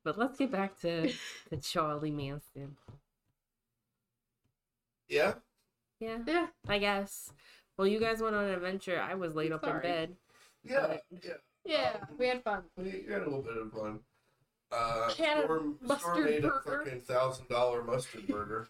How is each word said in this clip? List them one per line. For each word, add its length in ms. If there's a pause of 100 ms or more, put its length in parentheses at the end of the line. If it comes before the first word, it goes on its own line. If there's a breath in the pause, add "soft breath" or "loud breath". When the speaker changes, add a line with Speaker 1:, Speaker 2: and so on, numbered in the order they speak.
Speaker 1:
but 160
let's 180
get 140
back 300
to, 300 (200)
Speaker 2:
<laughs> 180
Speaker 1:
to 80
Charlie 540
Manson. 640 (2250)
Speaker 3:
Yeah? 260 (680)
Speaker 1:
Yeah. 180 (100)
Speaker 2:
Yeah. 200 (200)
Speaker 1:
I 100
guess. 540 (460 loud breath)
Well, 100
you 120
guys 220
went 140
on 100
an 80
adventure. 480
I 140
was 200
laid 160
up 120
in 60
Speaker 2:
Sorry. 120
Speaker 1:
bed. 340 (480 soft breath)
Speaker 3:
Yeah, 240
Speaker 1:
But 140 (220)
Speaker 3:
yeah. 80 (340)
Speaker 2:
Yeah, 360
Speaker 3:
Um, 60 (100)
Speaker 2:
we 100
had 160
fun. 200 (140)
Speaker 3:
we 320
had 140
a 20
little 160
bit 160
of 160
fun. 260 (720)
Uh, 420
Speaker 2:
Had 260
a 40
Speaker 3:
Storm, 320
Storm 60
Speaker 2:
mustard 440
Speaker 3:
made 200
a 40
Speaker 2:
burger. 360
Speaker 3:
fucking 160
thousand 480
dollar 340
mustard 440
burger. 420